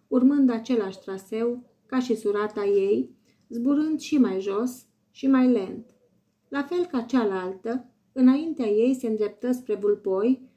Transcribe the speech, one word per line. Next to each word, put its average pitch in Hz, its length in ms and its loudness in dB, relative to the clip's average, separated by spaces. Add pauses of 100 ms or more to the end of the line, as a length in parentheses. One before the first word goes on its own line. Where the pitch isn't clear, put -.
urmând 262 420 4
același 226 500 -2
traseu 226 640 -6 (220)
ca - 140 -2
și 240 160 0
surata 208 500 -4
ei, 202 500 0 (340)
zburând 285 500 0
și - 180 -2
mai 196 240 2
jos 208 440 -6 (260)
și - 160 -6
mai 254 240 4
lent. 196 340 -4 (600)
La 277 160 -6
fel 349 220 -4
ca 262 160 -4
cealaltă, 208 840 -4 (260)
înaintea 269 560 2
ei 220 260 2
se 254 140 -4
îndreptă 214 440 -2
spre 233 240 -4
vulpoi, 202 800 -2